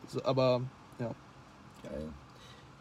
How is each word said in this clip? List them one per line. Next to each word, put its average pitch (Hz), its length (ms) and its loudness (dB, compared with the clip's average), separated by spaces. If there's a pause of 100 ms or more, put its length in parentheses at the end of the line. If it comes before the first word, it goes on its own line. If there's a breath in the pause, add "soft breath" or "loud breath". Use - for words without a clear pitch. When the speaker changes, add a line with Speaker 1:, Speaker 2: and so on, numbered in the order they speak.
Speaker 1:
so, 127 160 -4
aber, 127 380 6 (360)
ja. 120 120 -2 (720)
Speaker 2:
Geil. 76 260 -6 (720 loud breath)